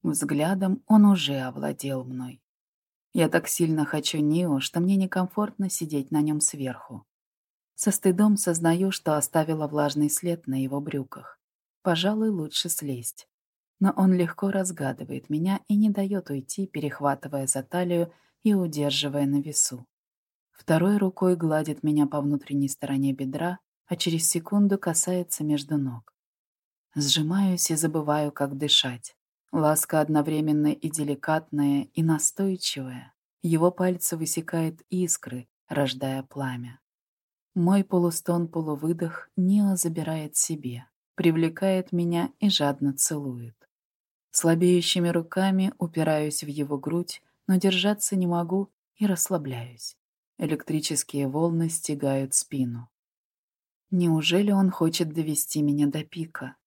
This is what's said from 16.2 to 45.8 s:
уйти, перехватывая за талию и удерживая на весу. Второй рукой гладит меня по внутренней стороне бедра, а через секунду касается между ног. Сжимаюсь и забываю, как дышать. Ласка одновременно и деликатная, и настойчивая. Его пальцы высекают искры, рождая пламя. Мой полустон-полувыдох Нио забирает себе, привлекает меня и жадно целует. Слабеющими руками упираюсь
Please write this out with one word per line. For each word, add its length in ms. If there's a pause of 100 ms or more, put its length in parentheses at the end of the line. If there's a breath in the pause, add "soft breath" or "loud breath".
уйти, 380
перехватывая 800
за 160
талию 500 (280 soft breath)
и 120
удерживая 720
на 160
весу. 440 (680)
Второй 440
рукой 400
гладит 480
меня 240
по 140
внутренней 480
стороне 420
бедра, 480 (280)
а 100
через 320
секунду 480
касается 680
между 340
ног. 360 (840)
Сжимаюсь 760
и 40
забываю, 560
как 260
дышать. 600 (340)
Ласка 480
одновременно 720
и 180
деликатная, 1040
и 100
настойчивая. 1120 (280)
Его 280
пальцы 460
высекают 640 (100)
искры, 600 (180)
рождая 560
пламя. 560 (760)
Мой 300
полустон-полувыдох 1500
Нио 400
забирает 600
себе, 480 (300)
привлекает 760
меня 480
и 100
жадно 440
целует. 640 (800)
Слабеющими 760
руками 680
упираюсь 640